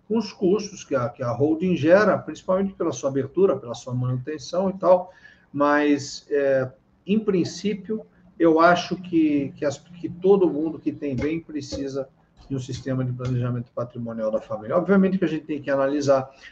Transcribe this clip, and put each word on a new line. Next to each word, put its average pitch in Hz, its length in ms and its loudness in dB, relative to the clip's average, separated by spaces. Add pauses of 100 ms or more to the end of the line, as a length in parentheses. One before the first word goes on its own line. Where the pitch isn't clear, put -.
com 214 100 -2
os 214 160 -4
custos 202 500 -2
que - 100 -6
a, 123 140 0
que 123 160 -10
a 120 80 -2
holding 156 420 0
gera, 165 440 4
principalmente 190 560 -4
pela 170 180 -4
sua 135 180 -6
abertura, 139 460 0
pela 120 180 -10
sua 123 200 -10
manutenção 127 760 -4
e 180 40 -2
tal, 180 400 2 (400)
mas, 143 760 0
é, 139 400 2 (380)
em 202 100 2
princípio, 208 880 -2 (320)
eu 160 220 6
acho 175 380 4
que, 147 580 0
que, - 80 -8
as, 143 140 -2
que - 320 -12
todo 190 400 4
mundo 151 280 -2
que 147 140 -4
tem 135 240 -6
bem 151 240 -2
precisa 139 720 -8 (400)
de 135 40 -6
um 135 60 -4
sistema 131 460 -4
de 127 80 -4
planejamento 123 580 -4
patrimonial 117 580 -6
da 110 120 -2
família. 110 340 -6
Obviamente 190 420 4
que 185 60 -2
a 160 60 0
gente 156 160 -4
tem 147 160 -6
que 139 100 -6
analisar 135 580 2 (220)